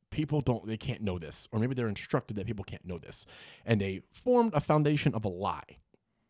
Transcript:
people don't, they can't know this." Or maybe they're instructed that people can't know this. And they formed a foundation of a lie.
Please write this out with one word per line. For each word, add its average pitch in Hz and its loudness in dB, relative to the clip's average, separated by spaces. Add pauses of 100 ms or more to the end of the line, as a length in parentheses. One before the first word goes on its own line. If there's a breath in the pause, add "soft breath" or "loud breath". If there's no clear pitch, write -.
people 151 -2
don't, 120 0
they 110 -4
can't 113 -6
know 92 -2
this." - -12
Or 113 0
maybe 123 0
they're 117 -2
instructed 110 -4
that 98 -6
people 107 -6
can't - -16
know 87 -10
this. - -16 (400 loud breath)
And 104 4
they 95 -4 (120)
formed 240 4
a 147 2
foundation 151 2
of 110 -4
a 98 -2
lie. 87 2 (520)